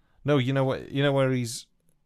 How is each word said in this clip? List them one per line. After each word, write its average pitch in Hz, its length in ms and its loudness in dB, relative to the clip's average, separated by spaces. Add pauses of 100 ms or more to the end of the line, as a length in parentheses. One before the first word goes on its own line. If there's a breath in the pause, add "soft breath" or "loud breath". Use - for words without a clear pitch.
(240)
No, 143 140 4
you 127 140 0
know 135 120 2
what? 113 260 -4
You 139 120 -2
know 143 100 2
where 135 180 2
he's, 123 360 -4 (400)